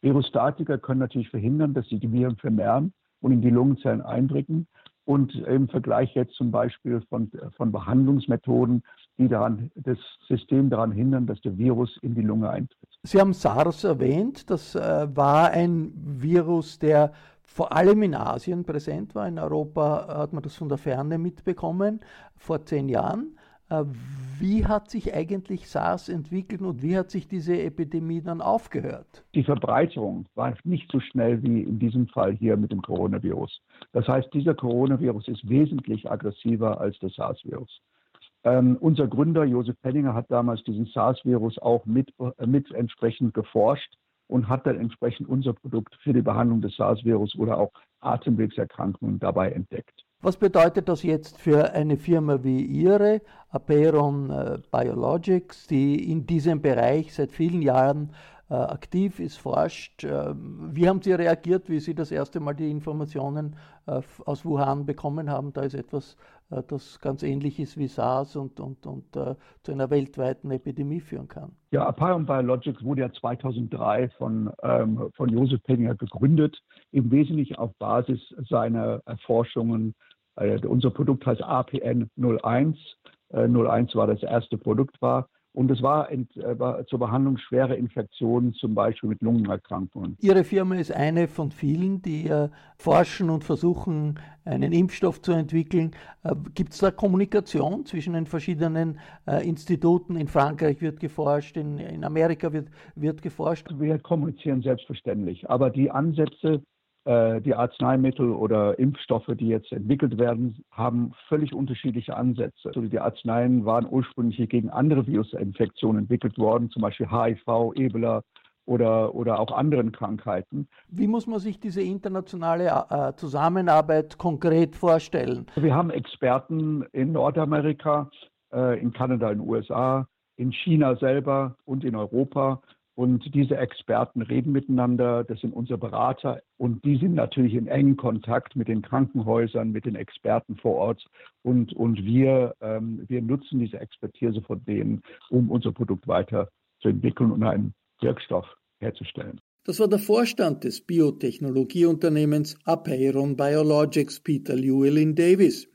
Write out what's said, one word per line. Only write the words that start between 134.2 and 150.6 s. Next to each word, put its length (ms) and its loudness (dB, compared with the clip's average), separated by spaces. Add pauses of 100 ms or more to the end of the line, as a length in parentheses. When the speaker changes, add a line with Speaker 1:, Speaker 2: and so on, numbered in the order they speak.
Speaker 1:
reden 320 -2
miteinander, 720 2
das 160 -8
sind 140 -6
unsere 240 -6
Berater. 640 -4 (160)
Und 260 -2
die 140 4
sind 160 2
natürlich 400 0
in 120 -2
engem 300 4
Kontakt 600 -4
mit 120 -2
den 140 0
Krankenhäusern, 880 0
mit 160 -6
den 80 -4
Experten 640 -4
vor 180 0
Ort. 280 -2 (400)
Und, 300 0
und 320 0
wir, 560 4
ähm, 480 -6
wir 140 -2
nutzen 380 -2
diese 200 -4
Expertise 640 -6
von 240 -8
denen, 360 -2 (280)
um 200 4
unser 220 -2
Produkt 360 -4
weiter 420 0 (320)
zu 60 2
entwickeln 420 2
und 120 0
einen 300 0 (300)
Wirkstoff 420 -2 (360)
herzustellen. 600 -10 (240)
Speaker 2:
Das 160 -4
war 80 4
der 120 4
Vorstand 640 0